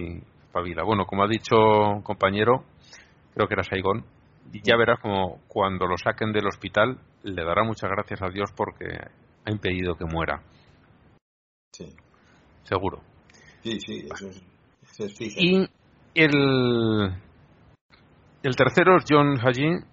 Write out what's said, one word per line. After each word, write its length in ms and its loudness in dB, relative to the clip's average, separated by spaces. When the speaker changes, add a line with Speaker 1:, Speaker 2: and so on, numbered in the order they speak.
Speaker 1:
espabila. 380 -6
Bueno, 200 0
como 200 0
ha 40 4
dicho 280 0
un 460 4
compañero, 600 0
creo 140 0
que 60 -6
era 100 -2
Saigón, 400 -4
ya 140 4
verás 240 2
como 480 -4
cuando 400 -2
lo 80 -2
saquen 360 -4
del 140 -2
hospital 520 -2
le 200 -8
dará 200 0
muchas 260 -6
gracias 320 -6
a 80 -4
Dios 260 -6
porque 300 -8
ha 60 -8
impedido 460 -4
que 80 -10
muera. 360 -4
Speaker 2:
Sí. 160 -18
Speaker 1:
Seguro. 380 -4
Speaker 2:
Sí, 140 -6
sí, 340 -12
eso 140 -14
es, 140 -20
eso 140 -10
es 120 -14
fijo. 220 -10
Speaker 1:
Y 260 4
el, 960 4
el 120 -2
tercero 400 6
es 120 2
John 320 4
Hagee, 400 0